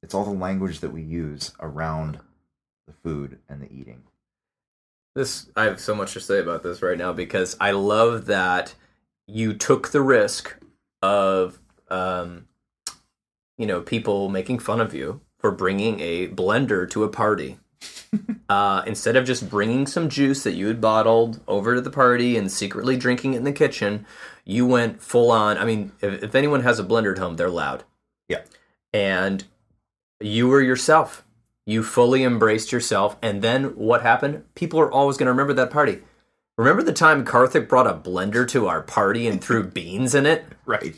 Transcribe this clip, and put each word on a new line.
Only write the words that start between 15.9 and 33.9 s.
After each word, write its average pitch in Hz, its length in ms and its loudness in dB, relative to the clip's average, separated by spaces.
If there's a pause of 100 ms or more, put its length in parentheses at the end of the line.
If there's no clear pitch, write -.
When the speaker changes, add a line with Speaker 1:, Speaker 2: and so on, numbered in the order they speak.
Speaker 2:
a 85 280 -4
blender 98 600 0
to 107 140 0
a 104 40 -2
party. 101 500 -2 (220)
<laughs> - 160 -20 (520)
Uh, 101 380 2
instead 117 300 0
of 127 100 2
just 117 240 -4
bringing 113 360 0
some 160 220 -4
juice 139 360 0
that 101 100 0
you 95 140 -2
had 113 120 -4
bottled 113 680 2
over 101 260 0
to 123 60 0
the 131 100 -8
party 123 460 2
and 98 140 -2
secretly 104 460 -2
drinking 123 380 0
it 120 40 -4
in 120 60 -4
the 143 80 -2
kitchen, 107 540 -2 (380)
you 113 200 0
went 120 380 2
full 117 300 4
on. 107 260 4
I 98 60 0
mean, 107 260 -2 (100)
if, 98 220 -4
if 107 140 -10
anyone 143 260 2
has 120 160 2
a 101 60 -4
blender 107 280 2
at 90 60 -4
home, 87 160 -4
they're 87 160 0
loud. 73 320 -4 (460)
Speaker 1:
Yeah. - 140 -4 (520)
Speaker 2:
And 98 480 0 (800)
you 107 260 0
were 135 160 6
yourself. 131 600 2 (420)
You 110 160 0
fully 123 400 4
embraced 110 480 2
yourself. 104 500 0
And 101 220 -2
then 127 340 0
what 113 260 2